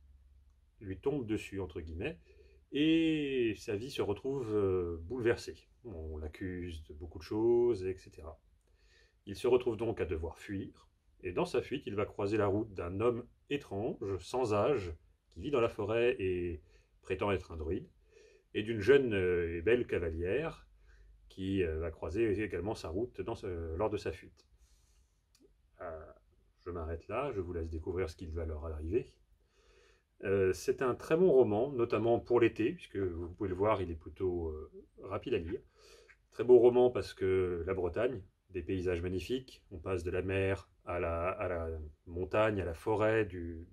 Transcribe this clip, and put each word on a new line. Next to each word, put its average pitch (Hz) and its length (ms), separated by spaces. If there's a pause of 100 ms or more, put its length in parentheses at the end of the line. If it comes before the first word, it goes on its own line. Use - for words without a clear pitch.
(800)
lui 95 180
tombe 139 280
dessus, 98 340
entre 90 200
guillemets, 82 380 (540)
et 147 840
sa 107 200
vie 123 140
se 120 120
retrouve, 110 520
euh, 92 480
bouleversée. 113 640 (160)
On 80 340
l'accuse 87 680
de - 80
beaucoup 80 260
de 82 60
choses, 117 600
et 92 120
cetera. - 440 (840)
Il 101 100
se - 100
retrouve 123 300
donc 110 240
à 92 40
devoir 82 340
fuir, - 500 (340)
et 90 100
dans 151 120
sa 131 180
fuite, - 240
il 104 80
va 101 120
croiser 104 300
la 104 100
route 104 260
d'un 92 280
homme 117 260 (240)
étrange, 107 680
sans 113 360
âge, 104 380 (380)
qui 85 100
vit 135 100
dans 135 100
la 117 80
forêt 117 500
et 90 440 (400)
prétend 98 280
être 90 220
un 80 40
druide, 80 320 (680)
et 107 80
d'une 110 180
jeune, 127 340
euh, 87 420
et 82 60
belle 117 240
cavalière 90 800 (640)
qui, 95 340
euh, 80 160
va 90 120
croiser 101 520
également 92 320
sa - 140
route 101 320
dans 110 140
ce, 85 420
lors 104 140
de 104 60
sa 98 160
fuite. - 360 (1300)
Euh, 82 200 (640)
je 90 60
m'arrête 85 380
là, 127 240
je 101 80
vous 87 120
laisse 82 160
découvrir 85 400
ce - 80
qui 87 100
va 80 200
leur 78 200
arriver. 80 460 (1120)
Euh, 95 280
c'est - 300
un 123 120
très - 220
bon 180 140
roman, 123 420
notamment 117 460
pour 120 220
l'été, 113 320
puisque - 240
vous 87 380
pouvez 98 140
le 92 60
voir, 101 260
il 85 100
est 82 40
plutôt, 82 540
euh, 78 220 (320)
rapide 107 320
à 101 40
lire. 85 220 (680)
Très 113 140
beau 123 140
roman 123 320
parce - 240
que 92 520
la 95 80
Bretagne, 90 480 (280)
des 92 120
paysages 90 380
magnifiques, 92 680
on 95 80
passe 90 240
de 87 80
la 90 120
mer 95 460 (160)
à 87 140
la, 85 300
à 98 180
la 82 220 (380)
montagne, 95 540
à 87 40
la 85 100
forêt, 110 500
du, 85 480